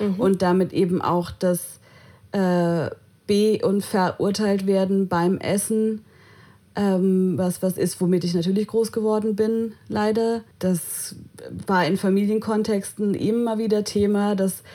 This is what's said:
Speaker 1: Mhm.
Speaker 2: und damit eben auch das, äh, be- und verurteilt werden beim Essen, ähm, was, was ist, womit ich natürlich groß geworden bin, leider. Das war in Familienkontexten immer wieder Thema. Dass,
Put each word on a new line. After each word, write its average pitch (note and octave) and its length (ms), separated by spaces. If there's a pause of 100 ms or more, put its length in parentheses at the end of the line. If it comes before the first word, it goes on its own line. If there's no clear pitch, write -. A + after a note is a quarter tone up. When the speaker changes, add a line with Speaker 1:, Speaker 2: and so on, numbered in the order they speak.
Speaker 1:
Mhm. G3+ 200
Speaker 2:
und F#3+ 220
damit F3+ 300
eben F3 300
auch E3+ 300
das, - 480 (520)
äh, F3 580 (360)
be- G#3 400
und G3 180
verurteilt G3 840
werden F#3+ 420
beim F3 300
Essen, A3 680 (720)
ähm, F#3 600
was, F3+ 260
was F#3 140
ist, - 240
womit F3+ 240
ich F3 100
natürlich F#3+ 340
groß A3 240
geworden G#3+ 440
bin, A3+ 360 (160)
leider. A3+ 540 (180)
Das - 560 (500)
war F#3 200
in F#3+ 100
Familienkontexten G#3 1160
immer A3+ 440
wieder G#3+ 260
Thema. G3+ 520
Dass, F#3+ 260 (120)